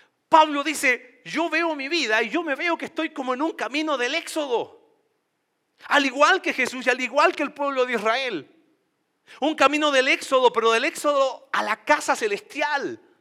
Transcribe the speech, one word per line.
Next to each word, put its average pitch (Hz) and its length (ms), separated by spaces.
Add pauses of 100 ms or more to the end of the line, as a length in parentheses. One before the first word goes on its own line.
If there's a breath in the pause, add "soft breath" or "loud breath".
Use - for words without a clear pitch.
(300 soft breath)
Pablo 311 340
dice, 269 640
"Yo 294 240
veo 320 260
mi 277 140
vida 240 340
y 220 60
yo 294 120
me 302 140
veo 330 220
que 285 80
estoy 311 240
como 269 240
en 247 80
un 320 100
camino 277 460
del 247 180
éxodo. 277 640 (1080 loud breath)
Al 277 180
igual 294 360
que 311 120
Jesús 254 320
y 254 40
al 247 120
igual 285 340
que - 80
el 220 100
pueblo 269 320
de 247 100
Israel. 220 540 (920 loud breath)
Un 302 140
camino 294 360
del 262 160
éxodo, 254 460
pero 226 180
del 233 140
éxodo 285 640
a 202 120
la 214 200
casa 294 320
celestial. 233 840 (200)